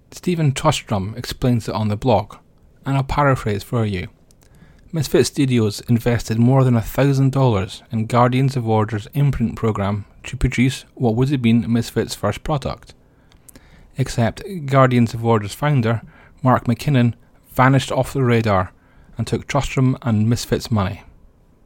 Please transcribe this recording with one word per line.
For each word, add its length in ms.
Stephen 420
Trustrum 640
explains 500
it 80
on 140
the 80
blog, 400
and 100
I'll 80
paraphrase 600
for 200
you. 240
Misfit 320
Studios 640
invested 500
more 240
than 140
a 40
thousand 520
dollars 580
in 140
Guardians 500
of 100
Order's 480
imprint 440
program 480
to 140
produce 560
what 220
would 160
have 100
been 280
Misfit's 460
first 300
product. 480
Except 440
Guardians 460
of 120
Order's 280
founder, 480
Mark 220
McKinnon, 520
vanished 420
off 220
the 100
radar 480
and 100
took 200
Trustrum 540
and 280
Misfit's 420
money. 300